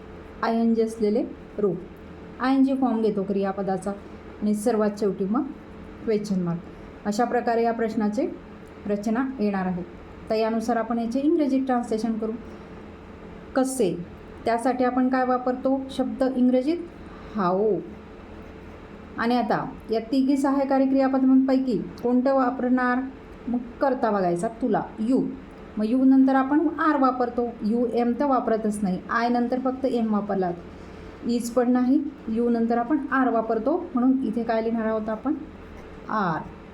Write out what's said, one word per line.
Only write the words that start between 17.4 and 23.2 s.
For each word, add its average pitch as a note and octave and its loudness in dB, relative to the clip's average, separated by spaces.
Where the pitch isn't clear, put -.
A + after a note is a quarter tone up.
आणि A#3 2
आता F3 0
या A3 0
तिघी C4+ 2
सहाय्यकारी C4+ 4
क्रियापदांपैकी C4 4
कोणतं B3 2
वापरणार? B3+ 2